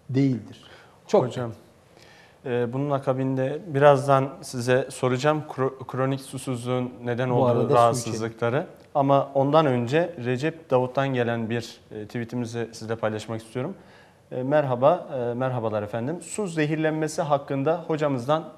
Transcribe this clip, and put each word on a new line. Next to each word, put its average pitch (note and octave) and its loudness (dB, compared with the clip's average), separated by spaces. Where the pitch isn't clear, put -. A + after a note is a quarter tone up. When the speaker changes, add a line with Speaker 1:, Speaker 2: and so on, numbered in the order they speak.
Speaker 1:
değildir. B2+ 0
Çok F3+ 4
Speaker 2:
Hocam, B2 -6
Speaker 1:
net. G#2 -12
Speaker 2:
e, A#2+ -2
bunun C#3 -2
akabinde C3+ -2
birazdan C#3 6
size B2+ 0
soracağım C#3 0
kro-, C3 -4
kronik C3+ -2
susuzluğun B2+ -4
neden A#2+ -2
Speaker 1:
Bu B2 2
Speaker 2:
olduğu A#2+ 4
Speaker 1:
arada A#2+ 4
su B2 4
Speaker 2:
rahatsızlıkları. A#2 2
Speaker 1:
içelim. - -6
Speaker 2:
Ama C#3 4
ondan C#3+ 4
önce C3 0
Recep B2+ -4
Davut'tan B2+ 0
gelen A#2 -2
bir, A#2 -6
e, G#2+ -10
tweetimizi A#2 -6
sizle A2+ -8
paylaşmak A2 -4
istiyorum. D3 -8
E, B2+ -6
merhaba, C#3 2
e, A#2+ -4
merhabalar A#2 -2
efendim. B2 -6
Su G#3 -6
zehirlenmesi D#3 0
hakkında D3 0
hocamızdan D3 0